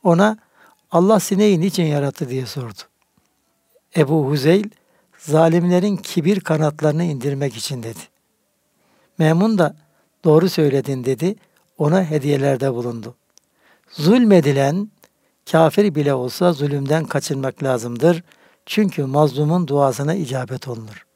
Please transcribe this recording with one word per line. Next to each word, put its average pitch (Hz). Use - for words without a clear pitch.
Ona, 202
"Allah 190
sineği 196
niçin 175
yarattı?" 143
diye 127
sordu. 117
Ebu 147
Huzeyl, 160
"Zalimlerin 175
kibir 185
kanatlarını 151
indirmek 139
için." 120
dedi. 113
Me'mun 170
da, 160
"Doğru 160
söyledin." 139
dedi. 135
Ona 165
hediyelerde 139
bulundu. 117
Zulmedilen 170
kafir 160
bile 143
olsa 135
zulümden 143
kaçınmak 135
lazımdır. 127
Çünkü 196
mazlumun 147
duasına 143
icabet 131
olunur. 110